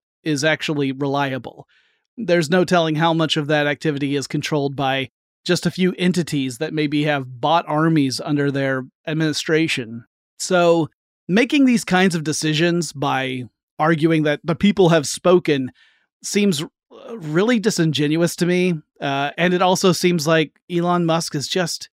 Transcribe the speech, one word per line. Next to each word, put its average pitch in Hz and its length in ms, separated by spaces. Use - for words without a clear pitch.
is 147 220
actually 147 480
reliable. 135 760
There's 170 320
no 180 140
telling 160 320
how 165 180
much 160 240
of 147 80
that 147 200
activity 143 500
is 135 100
controlled 143 500
by 135 320
just 175 200
a 170 60
few 180 260
entities 151 600
that 160 160
maybe 147 300
have 131 360
bot 160 260
armies 151 540
under 143 300
their 135 340
administration. 156 960
So 170 520
making 262 380
these 240 200
kinds 185 300
of 160 100
decisions 156 680
by 131 520
arguing 160 460
that 147 200
the 165 120
people 190 340
have 160 160
spoken 160 640
seems, 196 400
uh, 175 60
really 190 440
disingenuous 160 760
to 180 80
me. 180 300
Uh, 143 380
and 180 160
it 180 80
also 185 300
seems 175 340
like 160 420
Elon 175 380
Musk 165 280
is 143 140
just - 400